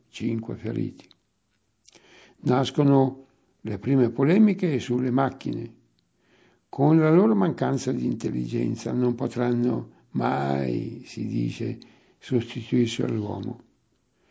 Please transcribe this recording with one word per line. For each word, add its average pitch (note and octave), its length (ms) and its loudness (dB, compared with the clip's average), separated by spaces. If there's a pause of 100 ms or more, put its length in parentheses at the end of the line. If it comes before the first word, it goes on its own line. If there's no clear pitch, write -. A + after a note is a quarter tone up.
cinque A2+ 460 -6
feriti. G#2+ 520 -6 (1300)
Nascono C3+ 840 2 (360)
le G#2 180 -8
prime C3 300 2
polemiche F3 680 4
sulle B2+ 320 -2
macchine. A#2+ 640 -4 (920)
Con D3+ 320 4
la D#3 120 4
loro G#3 240 6
mancanza C3+ 560 0
di B2+ 140 -2
intelligenza A#2 840 -4
non B2 240 0
potranno A#2+ 760 -2 (200)
mai, B2+ 920 -2
si - 200 -10
dice, A2+ 520 -4 (400)
sostituirsi A#2+ 840 -2
all'uomo. G#2+ 600 -6 (680)